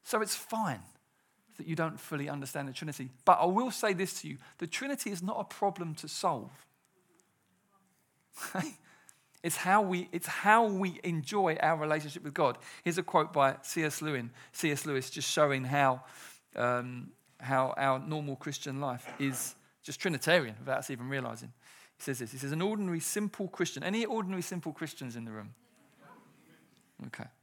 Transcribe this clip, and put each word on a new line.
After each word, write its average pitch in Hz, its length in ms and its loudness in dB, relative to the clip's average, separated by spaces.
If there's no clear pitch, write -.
So 220 180 0
it's - 140 -2
fine 170 480 -4
that - 100 -12
you 165 80 -4
don't 160 240 -2
fully 143 300 -6
understand 139 400 -6
the 131 40 -12
Trinity. 147 360 -8
But 180 160 10
I 165 40 6
will 214 260 2
say 208 200 0
this 185 300 -2
to 156 80 -10
you. 143 80 -8
The 170 100 -6
Trinity 269 440 -4
is 175 100 -6
not 185 180 -4
a 202 40 -2
problem 180 520 -2
to 156 120 -12
solve. 139 440 -2
<laughs> 185 100 -2
It's 170 140 -2
how 196 240 6
we, 180 320 0
it's 170 120 -4
how 220 420 6
we 190 360 0
enjoy 170 560 6
our 160 160 6
relationship 151 480 0
with 143 100 -6
God. 143 240 6
Here's 170 120 2
a 180 60 0
quote 156 300 4
by 135 280 6
C - 220 -2
S 151 180 -2
Lewin, 131 300 -2
C 156 180 2
S 143 140 -2
Lewis, 135 240 -2
just - 200 -4
showing 139 360 4
how 135 360 4
um, 123 560 -2
how 131 380 2
our 135 220 2
normal 147 360 -4
Christian 139 440 -8
life 127 280 -6
is 135 360 -2
just - 160 -10
Trinitarian 151 600 2
without 131 200 -2
us 131 100 -8
even 127 200 -8
realizing. 120 420 -6
He - 60 -16
says 131 160 -4
this, 117 120 -8
he 135 60 -12
says, 139 140 -6
"An 160 100 -2
ordinary, 196 380 0
simple 208 480 -4
Christian." - 360 -4
Any 214 220 0
ordinary, 196 360 -2
simple 165 320 -6
Christians 135 420 -10
in 117 100 -10
the 113 60 -12
room? 107 220 -12
Okay. - 180 -10